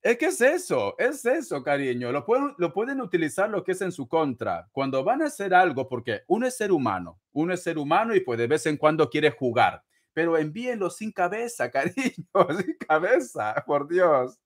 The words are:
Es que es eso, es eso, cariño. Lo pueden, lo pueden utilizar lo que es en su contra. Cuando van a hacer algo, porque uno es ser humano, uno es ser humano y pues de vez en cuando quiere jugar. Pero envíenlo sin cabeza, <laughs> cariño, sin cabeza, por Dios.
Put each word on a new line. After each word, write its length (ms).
Es 160
que 80
es 140
eso, 580
es 260
eso, 380
cariño. 480
Lo 140
pueden, 340
lo 140
pueden 280
utilizar 480
lo 140
que 100
es 100
en 100
su 160
contra. 640
Cuando 320
van 180
a 40
hacer 280
algo, 340
porque 380
uno 200
es 100
ser 160
humano, 480
uno 220
es 80
ser 160
humano 360
y 60
pues 180
de 100
vez 180
en 100
cuando 320
quiere 220
jugar. 540
Pero 240
envíenlo 540
sin 220
cabeza, 580
<laughs> 0
cariño, 240
sin 180
cabeza, 760
por 240
Dios. 580